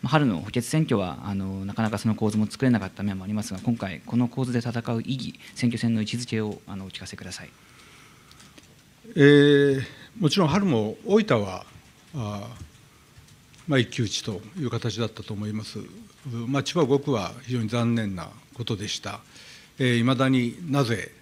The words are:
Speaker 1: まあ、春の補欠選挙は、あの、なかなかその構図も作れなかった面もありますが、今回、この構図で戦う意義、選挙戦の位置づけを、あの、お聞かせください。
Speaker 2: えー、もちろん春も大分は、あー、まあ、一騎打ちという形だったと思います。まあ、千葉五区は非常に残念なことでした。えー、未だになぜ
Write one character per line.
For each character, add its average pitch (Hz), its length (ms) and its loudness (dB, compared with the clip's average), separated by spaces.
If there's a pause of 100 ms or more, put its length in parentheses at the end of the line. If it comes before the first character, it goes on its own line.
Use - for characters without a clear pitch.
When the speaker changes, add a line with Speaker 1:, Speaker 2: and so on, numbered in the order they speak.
Speaker 1:
ま 131 60 -4
あ、 - 0 -
春 147 180 4
の 95 120 2
補 98 60 -6
欠 120 180 -2
選 160 200 0
挙 135 140 2
は、 90 280 -2
あ 101 100 -4
の、 95 300 -4
な 101 100 -8
か 113 80 -2
な 110 80 2
か 110 80 -2
そ - 80 -2
の 110 80 4
構 107 160 2
図 107 80 0
も 107 80 2
作 - 180 -4
れ 127 60 6
な 117 80 4
か 95 80 -2
っ 92 40 -8
た - 120 -8
面 101 160 -2
も 92 60 -10
あ - 20 -8
り 104 60 -4
ま 107 100 -2
す - 100 -6
が、 92 80 -6
今 120 160 0
回、 92 300 -6
こ - 100 -2
の 123 120 2
構 131 160 -4
図 123 80 -4
で 117 80 0
戦 120 100 -4 (240)
う 113 80 -2
意 117 140 -4
義、 - 180 -8 (220)
選 123 120 2
挙 117 80 0
戦 117 200 2
の 110 40 2
位 104 40 0
置 110 120 -6
づ 120 120 -8
け 110 140 -2
を、 104 260 -6
あ 101 80 -10
の、 95 80 -10
お 95 60 -12
聞 - 100 -14
か - 80 -14
せ - 80 -14
く - 80 -16
だ 90 80 -12
さ - 100 -14
い。 76 80 -18 (1700)
Speaker 2:
え - 20 -2
ー、 143 640 8 (380)
も 160 100 4
ち - 80 0
ろ 185 60 4
ん 143 40 2
春 196 160 2
も 110 400 2
大 208 200 4
分 120 180 2
は、 95 240 -8 (480)
あ 104 340 -6
ー、 117 160 -16 (1000)
ま 147 100 2
あ、 - 40 8
一 110 100 0
騎 - 120 -2
打 104 60 0
ち - 140 -6
と 101 180 -8 (180)
い 151 60 -4
う 117 60 -2
形 113 300 -4
だ 113 60 0
っ - 20 -4
た 107 160 -12
と - 100 -10
思 104 140 -6
い 107 40 -6
ま 107 120 -6
す。 - 140 -12 (680)
ま 135 140 0
あ、 - 20 -4
千 - 120 -6
葉 170 100 4
五 135 160 4
区 143 100 -4
は 101 220 -2 (100)
非 123 120 -6
常 117 80 0
に 107 60 -2
残 117 280 2
念 104 180 -2
な 85 140 -8 (240)
こ - 120 -10
と 113 120 -4
で 104 100 -8
し - 140 -8
た。 101 200 -10 (600)
え 127 140 4
ー、 117 80 4
未 127 140 4
だ 131 120 2
に 123 280 2 (140)
な 139 140 4
ぜ 110 260 -2 (120)